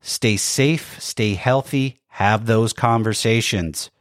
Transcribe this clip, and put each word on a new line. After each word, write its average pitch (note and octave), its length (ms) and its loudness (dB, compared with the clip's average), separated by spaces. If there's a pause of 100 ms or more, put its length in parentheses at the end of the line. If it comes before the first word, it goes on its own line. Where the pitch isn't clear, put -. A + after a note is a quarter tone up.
Stay - 360 -2
safe, - 640 -2
stay G#2+ 340 -2
healthy, C3 720 -2
have G#2+ 380 0
those A2+ 260 4
conversations. A2+ 1160 0 (100)